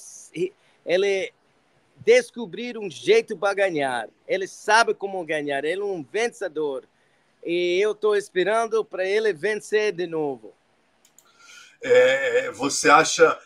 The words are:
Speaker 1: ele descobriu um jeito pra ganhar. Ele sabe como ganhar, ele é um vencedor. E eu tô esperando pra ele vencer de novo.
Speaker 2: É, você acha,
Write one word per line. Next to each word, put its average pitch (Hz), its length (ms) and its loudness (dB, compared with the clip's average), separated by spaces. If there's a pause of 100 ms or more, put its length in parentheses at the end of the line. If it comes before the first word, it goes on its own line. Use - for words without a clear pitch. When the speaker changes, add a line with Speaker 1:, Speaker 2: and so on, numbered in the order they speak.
(880)
Speaker 1:
ele 185 460 0 (640)
descobriu 233 840 0
um 202 100 -8
jeito 208 460 2
pra 202 160 -2
ganhar. 143 560 -2 (180)
Ele 190 200 -4
sabe 220 480 2
como 190 300 -8
ganhar, 147 400 -4
ele 185 180 -4
é - 20 -6
um 190 180 -6
vencedor. 156 840 -6 (600)
E 175 360 -2
eu 208 140 0
tô 208 200 0
esperando 208 720 0
pra 185 200 -6
ele 208 280 0
vencer 208 600 -2
de 175 140 -6
novo. 139 480 -6 (1300)
Speaker 2:
É, 127 720 2
você 135 360 -2
acha, 156 580 4